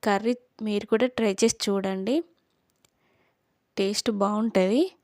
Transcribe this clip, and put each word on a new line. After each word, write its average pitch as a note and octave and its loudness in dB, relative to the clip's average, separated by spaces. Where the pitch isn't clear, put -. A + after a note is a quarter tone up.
కర్రీ G#3+ 0
మీరు G#3 -4
కూడా A#3 2
ట్రై G#3+ 0
చేసి A3+ 2
చూడండి, G3 -2
టేస్ట్ G3+ -2
బాగుంటది. G#3 2